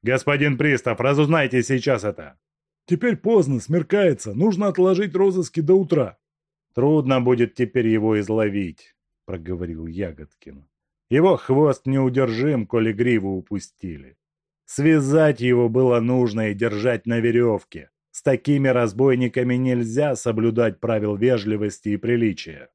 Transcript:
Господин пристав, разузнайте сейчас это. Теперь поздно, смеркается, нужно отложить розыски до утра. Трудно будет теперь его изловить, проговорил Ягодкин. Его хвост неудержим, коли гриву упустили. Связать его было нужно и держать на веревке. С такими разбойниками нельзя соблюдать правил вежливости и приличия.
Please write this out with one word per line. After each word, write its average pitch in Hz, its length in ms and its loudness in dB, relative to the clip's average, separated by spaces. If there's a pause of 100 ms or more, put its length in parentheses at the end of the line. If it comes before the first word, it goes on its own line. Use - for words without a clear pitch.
Господин 139 560 0
пристав, 127 420 0
разузнайте 139 640 2
сейчас 123 420 0
это. 78 340 -8 (460)
Теперь 214 320 0
поздно, 170 420 2
смеркается, 156 760 0
нужно 196 340 0
отложить 185 460 0
розыски 185 460 0
до 165 160 2
утра. 151 420 0 (560)
Трудно 135 480 2
будет 120 320 2
теперь 113 340 -2
его 110 320 2
изловить, 101 760 -4 (300)
проговорил 85 600 -10
Ягодкин. 76 800 -12 (420)
Его 156 300 4
хвост 139 480 2
неудержим, 131 800 0
коли 113 260 0
гриву 101 460 0
упустили. 82 800 -12 (480)
Связать 147 760 2
его 120 300 2
было 123 300 2
нужно 113 500 0
и 104 40 -4
держать 107 520 -2
на 117 120 -2
веревке. 113 680 -2 (220)
С - 120 -20
такими 139 460 0
разбойниками 123 840 0
нельзя 127 640 -2
соблюдать 113 640 0
правил 107 360 -2
вежливости 107 720 -2
и 104 80 -2
приличия. 104 760 -4